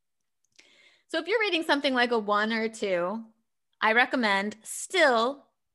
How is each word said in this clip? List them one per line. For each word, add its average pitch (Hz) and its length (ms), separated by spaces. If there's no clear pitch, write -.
So 320 100
if 330 100
you're 453 120
rating 339 240
something 285 300
like 240 180
a 233 80
one 208 320
or 220 120
a 220 60
two, 202 540
I 220 120
recommend 214 720
still 277 840